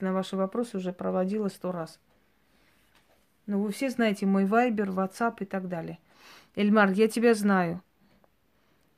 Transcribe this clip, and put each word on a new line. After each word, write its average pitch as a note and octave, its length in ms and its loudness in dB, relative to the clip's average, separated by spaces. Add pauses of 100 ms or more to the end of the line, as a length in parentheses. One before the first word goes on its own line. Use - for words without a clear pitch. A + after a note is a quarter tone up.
на F#3 100 -2
ваши F#3+ 240 -4
вопросы F#3+ 420 -4
уже F#3 140 -4
проводила F#3+ 560 -2
сто F3+ 240 -6
раз. E3 260 -10 (1500)
Ну, G3+ 160 -2
вы G#3 100 -2
все C4+ 180 -4
знаете A3 360 0
мой G3 200 4
вайбер, G#3+ 440 2
WhatsApp F#3+ 500 -4
и G3 60 -8
так F#3 240 -8
далее. E3 280 -10 (580)
Эльмар, G#3 360 4
я G#3+ 160 4
тебя A#3 260 4
знаю. F#3+ 480 2 (1160)